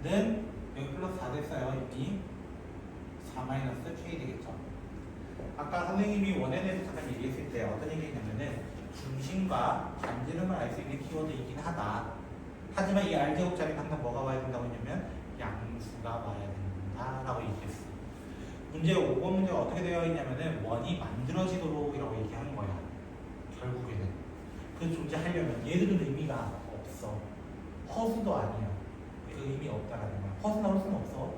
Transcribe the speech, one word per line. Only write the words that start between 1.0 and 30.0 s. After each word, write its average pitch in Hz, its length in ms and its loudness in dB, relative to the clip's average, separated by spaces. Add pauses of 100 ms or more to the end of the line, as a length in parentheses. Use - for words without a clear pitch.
사 160 140 -2
됐어요, 135 600 -2
이미. 185 260 0 (1120)
사 131 100 -4
마이너스 131 380 0 (220)
K 165 160 -4
되겠죠. 120 340 -6 (1040)
아까 170 300 0
선생님이 202 520 4
원에 175 220 2
대해서 190 240 0
잠깐 - 280 -4
얘기했을 131 380 -2
때 113 120 0
어떤 104 280 -2
얘기했냐면은 117 720 -2 (320)
중심과 135 1040 2
반지름을 165 540 2
알 120 160 0
수 - 100 -2
있는 135 180 -2
키워드이긴 143 580 -2
하다. 107 560 0 (640)
하지만 190 320 6
이 156 80 4
R 147 200 6
제곱 180 200 4
자리는 156 240 2
항상 143 220 0
뭐가 123 200 0
와야 131 200 2
된다고 120 240 -2
했냐면 120 440 -2 (300)
양수가 110 680 -4
와야 104 300 -2 (540)
된다라고 - 480 0
얘기했어요. - 460 -4 (840)
문제 165 240 6
오 - 260 6
번 190 140 4
문제가 185 260 6
어떻게 175 220 2
되어 170 220 4
있냐면은 131 600 2
원이 117 340 2
만들어지도록 156 960 2
이라고 127 280 0
얘기한 131 320 -2
거야, 95 240 0 (800)
결국에는. 110 480 0 (720)
그 165 120 2
존재하려면 165 760 0
얘들은 180 360 6
의미가 135 560 0 (140)
없어. 107 460 -4 (680)
허수도 220 480 4
아니야. 107 320 0 (600)
그 135 100 -8
의미 135 300 -2
없다라는 98 520 -2